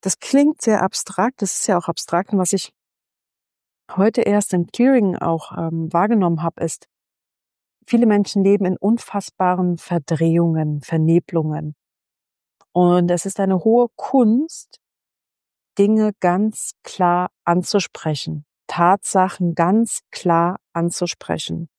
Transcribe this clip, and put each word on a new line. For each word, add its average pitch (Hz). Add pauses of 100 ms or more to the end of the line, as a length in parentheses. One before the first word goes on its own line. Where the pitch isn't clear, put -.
Das -
klingt 285
sehr 220
abstrakt, -
das 190
ist -
ja 180
auch 175
abstrakt. -
Und 202
was 185
ich - (1200)
heute 214
erst 202
im 175
Clearing 240
auch, 165
ähm, 165
wahrgenommen 180
habe, 170
ist, - (1000)
viele 240
Menschen 208
leben 196
in 185
unfassbaren 185
Verdrehungen, 160
Vernebelungen. 156 (1000)
Und 175
es 175
ist 190
eine 190
hohe 233
Kunst, 254 (1000)
Dinge 214
ganz 190 (120)
klar 180 (140)
anzusprechen, 160 (220)
Tatsachen 185
ganz 202
klar 170 (140)
anzusprechen. 170 (100)